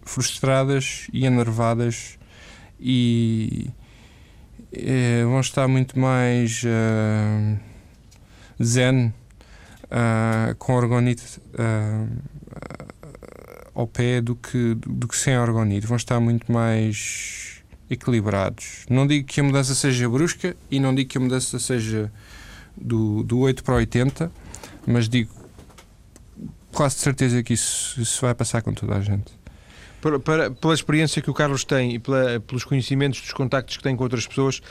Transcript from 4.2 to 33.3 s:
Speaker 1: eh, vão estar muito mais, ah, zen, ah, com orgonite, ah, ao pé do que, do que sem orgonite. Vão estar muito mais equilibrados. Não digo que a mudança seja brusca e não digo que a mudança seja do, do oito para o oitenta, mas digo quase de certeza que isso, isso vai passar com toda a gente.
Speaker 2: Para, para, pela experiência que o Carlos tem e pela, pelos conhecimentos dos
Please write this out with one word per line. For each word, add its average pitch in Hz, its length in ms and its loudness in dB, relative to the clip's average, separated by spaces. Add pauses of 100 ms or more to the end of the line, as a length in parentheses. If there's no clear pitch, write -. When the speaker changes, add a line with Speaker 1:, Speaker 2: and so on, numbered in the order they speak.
Speaker 1:
eh, 120 520 0
vão 127 160 2
estar 131 280 0
muito 131 300 2
mais, 123 680 2
ah, 107 920 2 (1040)
zen, 123 480 4 (800)
ah, 113 680 2
com - 140 0
orgonite, 120 680 0 (160)
ah, 110 480 0 (1700)
ao 120 140 -2
pé 123 340 2
do 117 140 -2
que, 120 400 0
do 120 320 -4
que - 100 -6
sem 131 220 2
orgonite. 110 480 2
Vão 120 100 0
estar 120 220 0
muito 117 320 2
mais 110 1120 -2 (260)
equilibrados. 104 1000 -2
Não 131 180 4
digo 143 180 2
que - 140 -4
a 143 40 4
mudança 135 300 2
seja 123 340 2
brusca 170 480 0 (140)
e 139 100 2
não 131 140 4
digo 131 160 0
que - 80 -4
a 127 40 0
mudança 127 360 0
seja 110 540 -2 (680)
do, 113 440 0
do 117 160 0
oito 135 240 2
para 131 100 0
o 120 40 4
oitenta, 127 540 0 (540)
mas 117 240 2
digo 117 240 0 (1400)
quase 143 240 0
de - 60 -4
certeza 127 420 2
que 117 100 -2
isso, - 460 -2
isso - 220 -4
vai 123 120 2
passar 117 280 -2
com 107 120 -2
toda 104 220 -4
a 98 60 0
gente. 101 360 -2 (640)
Speaker 2:
Para, 151 160 2
para, 151 340 0
pela 160 220 0
experiência 151 480 2
que - 80 -4
o 131 40 -2
Carlos 139 320 0
tem 123 300 0
e 113 40 -6
pela, 127 400 2
pelos 123 240 -6
conhecimentos 139 560 0
dos - 140 -12